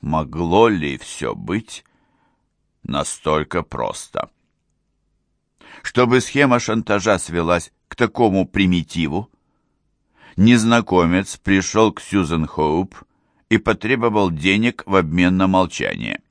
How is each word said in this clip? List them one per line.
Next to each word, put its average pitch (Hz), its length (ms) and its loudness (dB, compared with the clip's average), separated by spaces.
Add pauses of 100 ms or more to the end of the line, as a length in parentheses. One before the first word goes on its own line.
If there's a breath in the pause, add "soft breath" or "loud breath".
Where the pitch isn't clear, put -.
Могло 80 640 0
ли 76 300 -2
все - 380 -10
быть 98 480 -8 (1000)
настолько 78 800 -4
просто? - 680 -8 (1500 loud breath)
Чтобы 123 380 4
схема 131 380 2
шантажа 107 600 0
свелась 85 540 -2 (140)
к - 80 -16
такому 104 520 2
примитиву, 87 840 -2 (1040 soft breath)
незнакомец 101 1000 2
пришел 98 540 2
к - 80 -14
Сьюзен 82 460 -2
Хоуп 78 500 -4 (540)
и 110 80 2
потребовал 107 760 0
денег 98 540 0
в 98 100 -2
обмен 90 420 2
на 95 100 2
молчание. 58 840 -2